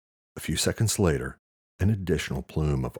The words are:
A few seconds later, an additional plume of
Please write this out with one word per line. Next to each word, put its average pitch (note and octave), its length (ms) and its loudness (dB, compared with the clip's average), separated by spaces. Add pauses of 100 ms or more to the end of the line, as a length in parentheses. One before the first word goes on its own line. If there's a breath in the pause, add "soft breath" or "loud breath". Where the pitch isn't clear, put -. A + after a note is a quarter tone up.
(360)
A - 60 -12
few D#2+ 140 -4
seconds - 440 0
later, C2+ 380 2 (440)
an F#2+ 80 4
additional F2 540 0
plume C#2+ 420 0
of A#1+ 140 -8